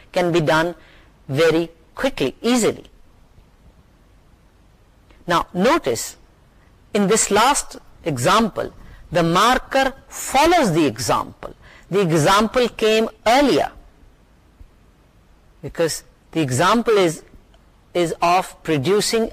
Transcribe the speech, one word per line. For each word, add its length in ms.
can 200
be 100
done 340
very 440
quickly, 460
easily. 440
Now, 280
notice, 640
in 140
this 240
last 460
example, 680
the 120
marker 720
follows 640
the 120
example. 720
The 120
example 640
came 420
earlier, 460
because 420
the 100
example 560
is, 260
is 280
of 420
producing 680